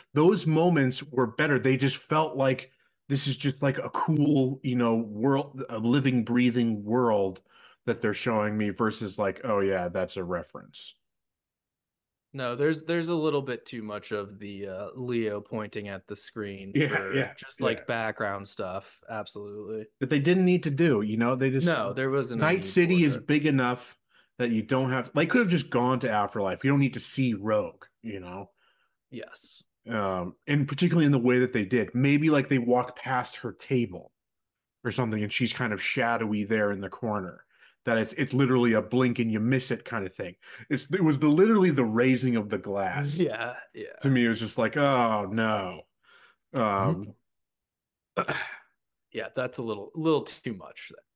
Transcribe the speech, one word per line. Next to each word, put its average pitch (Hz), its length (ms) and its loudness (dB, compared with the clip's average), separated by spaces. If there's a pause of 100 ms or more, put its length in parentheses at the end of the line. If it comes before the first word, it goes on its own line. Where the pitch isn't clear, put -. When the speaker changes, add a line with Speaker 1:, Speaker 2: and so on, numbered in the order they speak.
(140)
Speaker 1:
those 170 320 4
moments 156 560 2
were 123 240 0
better. 143 320 2
They 131 200 4
just 135 200 2
felt 156 400 0
like, 135 340 0 (380)
this 139 160 0
is 139 100 -2
just, - 280 -2
like, 139 160 0
a - 100 -8
cool, 143 760 2
you 127 120 0
know, 117 200 4
world, 131 720 -2
a 113 120 -8
living, 127 440 2
breathing 117 600 2
world 104 580 0 (460)
that 117 140 -4
they're 107 120 0
showing 107 420 0
me 104 140 0
versus, 107 480 -4
like, 98 260 -2
"Oh 107 180 0
yeah, 95 280 0
that's 90 260 -4
a 95 80 -6
reference." - 720 -10 (1400)
Speaker 2:
No, 127 220 -4
there's, 151 280 2
there's 170 260 -2
a 175 60 0
little 151 260 0
bit 127 240 -8
too 117 180 -10
much 104 300 -10
of 101 260 -6
the, 101 280 -10
uh, 95 280 -10
Leo 117 460 -4
pointing 104 480 -8
at 98 180 -12
the 101 80 -12
screen 98 580 -10
Speaker 1:
Yeah, 147 140 2
Speaker 2:
for 147 260 -4
Speaker 1:
yeah, 135 220 -2
Speaker 2:
just, - 260 -18
like, 120 180 -2
Speaker 1:
yeah. - 60 -18
Speaker 2:
background 107 640 -4
stuff. - 600 -10
Absolutely. 104 800 -10 (120)
Speaker 1:
That 135 100 -4
they 151 100 2
didn't 180 260 4
need 180 180 4
to 151 80 -2
do, 139 300 4
you 107 160 -2
know? 120 180 2
They 135 140 0
just 135 160 0
Speaker 2:
No, 131 260 0
there 135 180 -2
wasn't 123 320 -2
a 151 40 4
Speaker 1:
Night 170 120 4
Speaker 2:
need 180 80 -4
Speaker 1:
City 175 360 4
Speaker 2:
for 156 60 6
Speaker 1:
is 135 80 2
Speaker 2:
it. - 120 -8
Speaker 1:
big 147 180 2
enough 127 520 0 (400)
that 123 120 -2
you 110 120 2
don't 131 300 0
have, 127 220 -4
they 160 120 2
could 240 160 4
have 196 80 2
just 170 200 0
gone 123 300 2
to 120 100 -2
Afterlife. 101 540 -2
You 135 80 2
don't 143 80 4
need 135 140 2
to - 80 -8
see 127 320 -2
Rogue, 101 500 -2 (180)
you 101 200 -10
know? 92 300 -14 (580)
Speaker 2:
Yes. - 520 -16 (280)
Speaker 1:
Um, 95 460 -4 (120)
and 143 200 2
particularly 165 400 2
in 143 40 6
the 135 80 4
way 123 200 4
that 127 140 2
they 104 120 0
did. 110 280 0
Maybe, 147 360 4
like, 143 180 4
they 135 120 2
walk 123 380 0
past 127 400 -4
her 113 140 -8
table 117 640 -4 (720)
or 113 60 -2
something 110 300 -2
and 104 120 -4
she's 120 180 -2
kind 117 220 -2
of 95 100 -6
shadowy 113 640 -2
there 104 260 2
in 98 80 -6
the 98 100 -8
corner. 104 540 -6 (420)
That 117 120 2
it's, 107 160 -2
it's 135 180 -4
literally 127 420 4
a 110 100 4
blink 123 340 2
and 113 140 0
you 107 80 0
miss 127 320 0
it 113 140 -6
kind 104 200 -6
of - 80 -12
thing. 90 220 -10 (340)
It's, 131 220 -2
it 185 120 2
was 151 140 4
the, 151 100 2
literally 185 440 6
the 135 120 2
raising 120 520 2
of 104 140 0
the 101 100 -2
glass. 113 580 -4
Speaker 2:
<laughs> - 20 -2
Yeah, 120 360 -2 (180)
yeah. 107 300 -14
Speaker 1:
To 139 60 2
me, 123 160 4
it 117 40 4
was 107 100 0
just 110 200 -4
like, 113 180 0
"Oh, 120 540 2
no." 107 500 -2 (720)
Um, 107 640 0 (1000)
Speaker 3:
Mm-hmm. - 140 -4 (800)
Speaker 2:
Yeah, - 240 -8
that's 131 220 -4
a 127 60 -8
little, 107 320 -8
little 156 260 2
too - 320 -10
much. - 380 -16 (240)